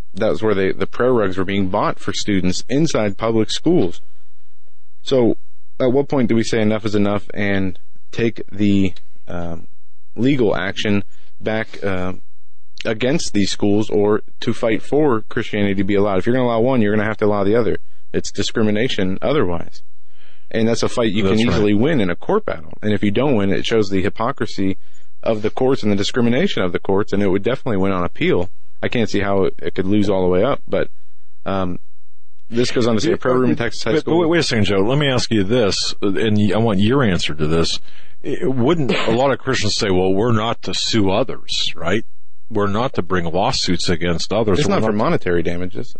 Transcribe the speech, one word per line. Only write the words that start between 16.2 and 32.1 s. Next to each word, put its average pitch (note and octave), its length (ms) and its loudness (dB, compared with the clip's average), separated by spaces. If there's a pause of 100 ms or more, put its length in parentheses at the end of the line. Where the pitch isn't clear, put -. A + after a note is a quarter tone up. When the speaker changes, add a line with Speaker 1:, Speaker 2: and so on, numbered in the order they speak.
Speaker 1:
you're A#2+ 80 2
gonna B2+ 120 2
allow A#2 140 0
one, B2+ 200 2
you're G#2 140 2
gonna G#2+ 140 0
have A2 100 -2
to A2 60 0
allow G#2 180 2
the G2+ 140 2
other. G2+ 220 2 (340)
It's - 180 -2
discrimination G#2 880 0
otherwise. G2+ 640 0 (720)
And A2+ 160 0
that's A#2 160 0
a G#2+ 40 0
fight A2+ 220 0
you G2+ 140 0
Speaker 2:
That's F#2+ 160 2
Speaker 1:
can A#2+ 80 2
Speaker 2:
right. - 80 0
Speaker 1:
easily G#2 180 2
win C3 260 2
in F#2 100 0
a F2 40 -2
court - 320 -2
battle. D#2+ 340 -6
And G#2 120 0
if G2+ 100 0
you G#2 80 2
don't B2+ 240 2
win, G2 160 2
it C#2 160 0
shows A2 220 2
the G2 140 0
hypocrisy G#2 760 -2 (420)
of G#2+ 220 0
the G#2+ 80 0
courts C3 320 0
and G#2+ 80 2
the G2+ 60 2
discrimination A#2+ 640 0
of F2+ 80 0
the F2 80 -2
courts, G2 340 0
and G2+ 100 2
it G2+ 60 2
would G2 140 2
definitely A#2 360 0
win F#2+ 120 2
on F2+ 140 0
appeal. G#2+ 440 0 (320)
I G#2+ 60 -2
can't A2 240 0
see G2 100 0
how G2 240 2
it, - 140 0
it E2+ 160 -2
could F#2+ 120 0
lose G2+ 220 2
all F#2+ 140 2
the F2+ 60 2
way F2+ 160 2
up, C3+ 240 0
but, - 200 0 (560)
um, F#2+ 360 -2 (680)